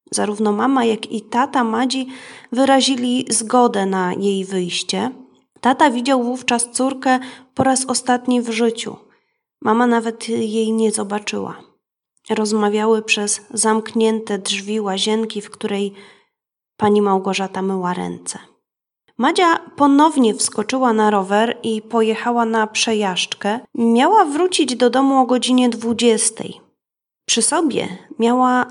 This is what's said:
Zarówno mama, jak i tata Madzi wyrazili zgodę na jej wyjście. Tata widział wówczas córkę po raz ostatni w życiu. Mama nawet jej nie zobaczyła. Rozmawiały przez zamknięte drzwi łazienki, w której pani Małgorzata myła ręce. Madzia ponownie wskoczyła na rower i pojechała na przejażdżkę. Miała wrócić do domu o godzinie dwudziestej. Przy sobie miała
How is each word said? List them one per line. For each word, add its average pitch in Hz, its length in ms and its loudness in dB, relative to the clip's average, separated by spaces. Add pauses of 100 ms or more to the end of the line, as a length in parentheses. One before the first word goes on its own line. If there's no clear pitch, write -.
(100)
Zarówno 208 420 -2
mama, 247 320 0
jak 220 280 -2
i 220 80 -6
tata 262 440 -2
Madzi 247 420 -2 (460)
wyrazili 254 800 2
zgodę 226 560 2
na 185 260 -2
jej 196 320 -2
wyjście. 185 640 -4 (500)
Tata 269 300 2
widział 247 320 0
wówczas 240 480 -4
córkę 262 480 0 (360)
po 269 100 0
raz 262 220 2
ostatni 247 560 0
w 233 80 -6
życiu. 226 460 -2 (640)
Mama 233 260 2
nawet 226 420 -2
jej 226 440 -2
nie 220 200 2
zobaczyła. 202 640 -6 (720)
Rozmawiały 214 720 0
przez 208 380 -2 (100)
zamknięte 220 880 0
drzwi 196 420 -6
łazienki, 214 640 -2
w - 80 -18
której 202 420 -6 (840)
pani 208 260 4
Małgorzata 190 600 -2
myła 185 320 -4
ręce. 175 440 -8 (800)
Madzia 330 400 2 (180)
ponownie 277 580 4
wskoczyła 233 580 0
na 214 180 4
rower 208 520 0
i 220 200 -4
pojechała 226 640 0
na 226 220 0
przejażdżkę. 208 920 -4 (140)
Miała 254 500 4
wrócić 302 520 0
do 247 140 4
domu 269 300 2
o 254 60 2
godzinie 247 420 2
dwudziestej. 220 920 0 (640)
Przy - 160 0
sobie 233 460 0 (300)
miała 254 520 2